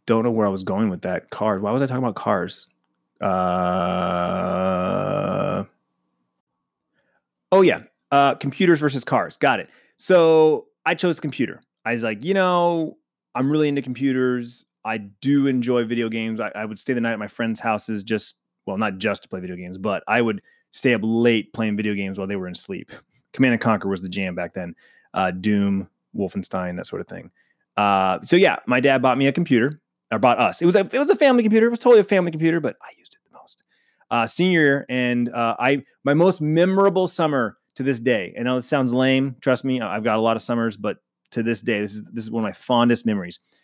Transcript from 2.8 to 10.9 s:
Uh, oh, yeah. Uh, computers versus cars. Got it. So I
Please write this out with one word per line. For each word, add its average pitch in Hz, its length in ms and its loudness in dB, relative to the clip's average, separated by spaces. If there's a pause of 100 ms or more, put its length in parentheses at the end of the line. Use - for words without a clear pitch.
Uh, 92 2500 -2 (1900)
oh, 190 80 8
yeah. 123 220 4 (280)
Uh, 139 240 4
computers 165 420 2
versus 139 280 -2
cars. 98 320 -2
Got 123 240 0
it. - 80 -16 (260)
So 160 720 4 (200)
I 165 100 0